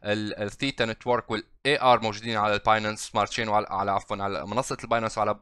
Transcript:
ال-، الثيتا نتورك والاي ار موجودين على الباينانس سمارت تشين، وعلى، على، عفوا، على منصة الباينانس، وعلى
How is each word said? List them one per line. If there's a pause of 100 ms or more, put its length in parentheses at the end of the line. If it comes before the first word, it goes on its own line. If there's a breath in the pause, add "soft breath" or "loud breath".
ال-،
الثيتا
نتورك
والاي
ار
موجودين
على
الباينانس
سمارت
تشين،
وعلى،
على،
عفوا،
على
منصة
الباينانس،
وعلى